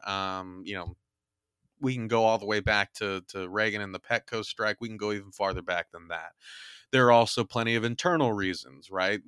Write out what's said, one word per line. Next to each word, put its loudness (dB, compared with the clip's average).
Um, -4
you -6
know, -8
we 0
can -4
go 4
all 6
the -4
way 2
back 2
to, -4
to -8
Reagan 0
and -8
the -8
Petco -4
strike. -4
We -8
can -10
go -4
even -8
farther -2
back -4
than -20
that. -10
There 6
are 10
also 6
plenty -2
of 0
internal 2
reasons, -6
right? 0